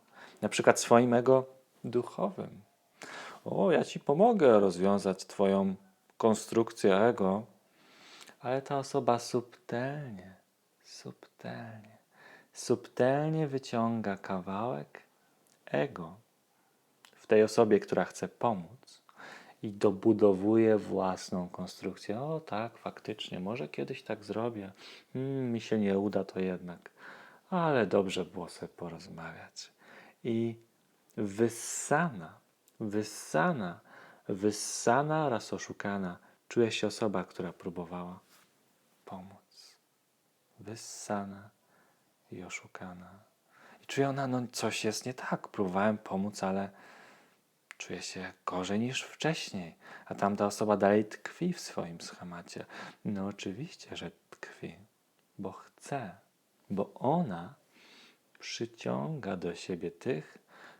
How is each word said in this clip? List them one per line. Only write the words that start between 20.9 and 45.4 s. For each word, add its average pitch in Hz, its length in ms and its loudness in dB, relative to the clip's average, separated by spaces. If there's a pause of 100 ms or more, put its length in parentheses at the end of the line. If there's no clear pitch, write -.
konstrukcję. 92 720 -8
O 156 180 -4
tak, 117 380 -8
faktycznie, - 640 -10
może 120 280 -6
kiedyś 135 360 -8
tak 104 200 -8
zrobię. 104 480 -4 (420)
Hmm, 131 380 -4
mi 117 100 -2
się 110 180 0
nie 98 200 4
uda 98 240 0
to - 160 -8
jednak, 87 500 -6 (600)
ale 151 380 2
dobrze 92 380 2
było 87 240 -10
sobie - 180 -12
porozmawiać. 82 1040 -14 (520)
I 113 320 0 (640)
wyssana, 113 1200 0 (400)
wyssana, 107 1000 -2 (500)
wyssana 123 960 0
oraz 110 280 -2
oszukana 98 640 -6 (280)
czuje 117 240 2
się - 160 -2
osoba, 98 360 -2
która 87 300 -8
próbowała 90 640 -10 (840)
pomóc. - 720 -18 (840)
Wyssana 101 920 -8 (800)
i 98 120 -12
oszukana. 90 640 -14 (760)
I - 20 -20
czuje 139 240 0
ona, 135 180 -2
no 127 140 0 (100)
coś - 340 -2
jest 107 200 -2
nie 127 80 -6
tak, - 340 -6